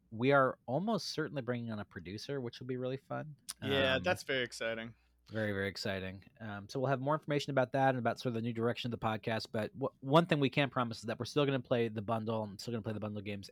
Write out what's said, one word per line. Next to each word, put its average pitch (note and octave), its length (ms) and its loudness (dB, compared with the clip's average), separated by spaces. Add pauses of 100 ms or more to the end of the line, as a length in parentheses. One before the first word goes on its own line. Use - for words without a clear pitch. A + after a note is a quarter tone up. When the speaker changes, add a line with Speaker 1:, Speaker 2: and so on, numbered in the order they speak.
(120)
Speaker 1:
we A#2+ 200 2
are C3+ 340 6
almost F3+ 480 -2
certainly D3 280 -4
bringing A#2+ 320 -4
on G#2 60 -4
a G2+ 60 -8
producer, G#2 540 -8
which A#2+ 220 -8
will B2 60 -8
be B2+ 100 -2
really B2+ 320 -4
fun. C3+ 260 -8 (260)
Speaker 2:
Yeah, C3+ 340 2
Speaker 1:
Um, B2+ 80 0
Speaker 2:
that's F3+ 200 0
very C3 200 0
exciting. A2+ 500 -4 (380)
Speaker 1:
Very, G#2+ 220 0
very G2 140 0
exciting. F#2+ 540 -4 (180)
Um, G2+ 280 -8
so C#3 120 -6
we'll C3 100 2
have C3 120 2
more C#3+ 140 2
information D3 340 -2
about C3 220 2
that C3+ 180 6
and C3 80 4
about A2+ 220 2
sort - 80 -4
of B2 80 2
the A2+ 80 -2
new A#2+ 100 -2
direction A#2 400 0
of G#2+ 60 -4
the - 40 -4
podcast. A2 480 -2
But G#2+ 220 -2
w-, B2 160 -2 (120)
one D3+ 260 6
thing D3+ 120 2
we C3+ 120 4
can C#3 180 2
promise A#2+ 300 -2
is - 60 -12
that A2+ 120 -4
we're A#2 80 -4
still C#3+ 220 2
gonna C#3 120 2
play A#2+ 280 2
the A2 120 -4
bundle, A2 440 0
and G2+ 180 -8
still A#2 120 -6
gonna A2+ 100 -4
play A2 100 -4
the G#2 60 -6
bundle G#2 240 -4
games, G2+ 280 -8